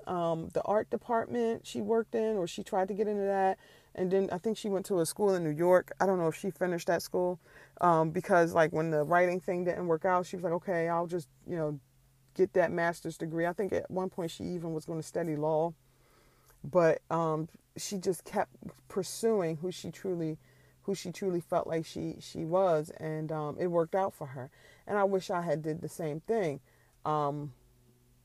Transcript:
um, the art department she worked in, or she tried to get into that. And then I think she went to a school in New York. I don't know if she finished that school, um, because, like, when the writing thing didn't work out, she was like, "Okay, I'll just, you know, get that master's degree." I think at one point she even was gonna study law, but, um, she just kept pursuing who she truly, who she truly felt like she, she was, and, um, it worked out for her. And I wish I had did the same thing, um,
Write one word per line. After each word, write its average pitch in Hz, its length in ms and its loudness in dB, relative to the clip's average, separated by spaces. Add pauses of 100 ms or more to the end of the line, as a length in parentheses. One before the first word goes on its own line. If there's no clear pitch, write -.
um, 165 480 -2
the - 80 0
art 208 280 0
department 226 760 -2
she 240 160 -8
worked 226 340 0
in, 220 220 0
or 175 100 0
she 190 160 -10
tried 190 260 0
to 190 40 -4
get 202 140 0
into 208 160 -2
that. 196 340 2 (380)
And 185 160 0
then 196 200 2
I 180 60 -4
think 220 200 -2
she 214 120 -6
went 190 180 -2
to 190 120 2
a 160 60 2
school 196 280 2
in 175 100 0
New 156 60 0
York. 175 500 6
I 190 60 4
don't 190 140 2
know 165 80 2
if 160 80 0
she 196 160 -4
finished 175 360 -2
that 175 140 2
school, 180 380 -2 (420)
um, 165 300 6
because, 175 420 4
like, 160 180 6
when 160 200 0
the 151 120 2
writing 175 360 4
thing 180 260 -2
didn't 175 220 -2
work 160 180 2
out, 180 200 4
she - 100 -10
was 175 80 -8
like, 170 100 0
"Okay, 170 360 0
I'll 170 180 0
just, 170 200 -4 (200)
you 175 80 -6
know, 151 240 -2 (560)
get 185 180 2
that 175 180 4
master's 170 460 -2
degree." 165 300 -2
I 175 60 0
think 185 200 -4
at - 160 -2
one 185 200 -4
point 170 200 -6
she 190 140 -10
even 170 300 -6
was 156 120 -6
gonna 160 160 -6
study 160 340 -4
law, 156 380 0 (880)
but, 160 460 4
um, 160 380 0 (300)
she 196 200 -8
just - 280 -2
kept - 260 -2 (380)
pursuing 185 680 0
who 180 140 -6
she 180 200 -10
truly, 165 460 -4 (460)
who 202 100 -2
she 180 180 -8
truly 180 300 -2
felt - 260 -2
like 165 180 -2
she, 160 340 -8
she - 260 -8
was, 165 540 2
and, 156 320 -6
um, 151 280 -6
it 180 80 0
worked 170 280 0
out 190 180 0
for 151 140 -12
her. 131 240 -12 (340)
And 208 120 -2
I 202 60 4
wish 196 280 0
I 175 100 -2
had 160 220 -2
did 160 180 -4
the 156 80 -8
same 156 300 -6
thing, 180 400 -2 (460)
um, 147 480 -2 (720)